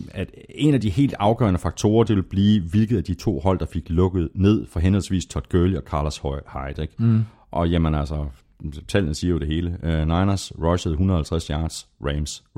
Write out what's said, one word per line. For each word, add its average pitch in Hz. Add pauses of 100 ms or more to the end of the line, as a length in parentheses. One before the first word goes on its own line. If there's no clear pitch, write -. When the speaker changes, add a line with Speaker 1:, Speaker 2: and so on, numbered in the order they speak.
(140)
Speaker 1:
at 98 (220)
en 147
af 123
de 107
helt 139
afgørende 104
faktorer, 107
det 110
ville 95
blive, 101
hvilket 104
af 82
de 90
to 85
hold, 95
der 80
fik 82
lukket 87
ned 98
for -
henholdsvis 95
Todd -
Gurley 92
og -
Carlos 76
Hy-, - (260)
Hyde, 69
ikke? 78
Speaker 2:
Mm. 113 (260)
Speaker 1:
Og 85
jamen 82
altså, 73 (640)
tallene 85
siger 90
jo 80
det 80
hele. 85
Øh, 80
Niners 90 (120)
rushede 85
hundrede 95
og 82
halvtreds 82
yards, 78 (180)
Rams 73 (140)